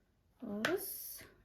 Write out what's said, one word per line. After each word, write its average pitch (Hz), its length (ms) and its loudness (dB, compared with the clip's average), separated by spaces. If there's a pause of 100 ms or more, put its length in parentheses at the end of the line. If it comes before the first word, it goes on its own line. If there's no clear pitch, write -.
(400)
Раз. 226 800 0 (240)